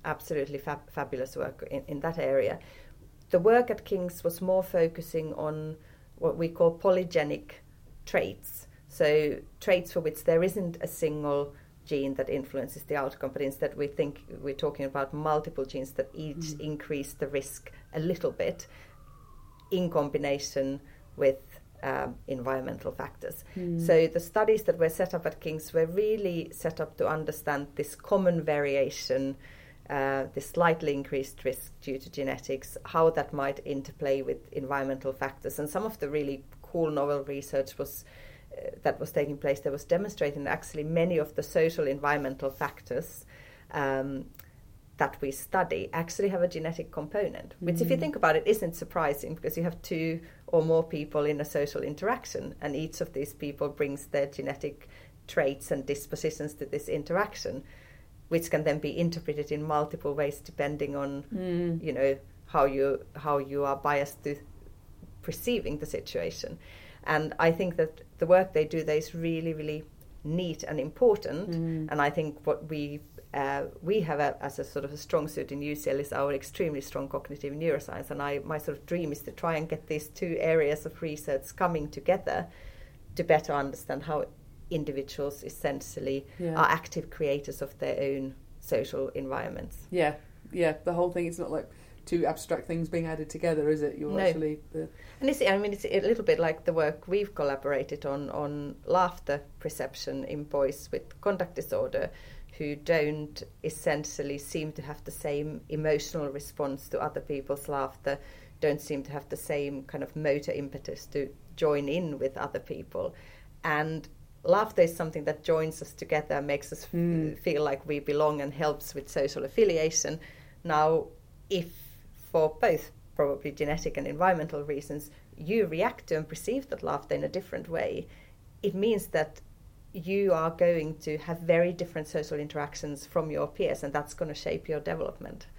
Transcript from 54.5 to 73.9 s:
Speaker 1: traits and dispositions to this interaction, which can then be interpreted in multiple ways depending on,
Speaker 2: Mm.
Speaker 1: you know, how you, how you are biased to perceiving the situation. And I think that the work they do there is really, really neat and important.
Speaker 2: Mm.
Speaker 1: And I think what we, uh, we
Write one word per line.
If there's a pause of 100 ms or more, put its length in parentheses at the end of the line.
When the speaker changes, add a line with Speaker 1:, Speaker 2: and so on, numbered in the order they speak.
Speaker 1:
traits
and
dispositions
to
this
interaction, (640)
which
can
then
be
interpreted
in
multiple
ways
depending
on, (100)
Speaker 2:
Mm.
Speaker 1:
you
know, (280)
how
you, (120)
how
you
are
biased
to (840)
perceiving
the
situation. (460)
And
I
think
that (160)
the
work
they
do
there
is
really,
really (380)
neat
and
important.
Speaker 2:
Mm.
Speaker 1:
And
I
think
what
we, (340)
uh, (180)
we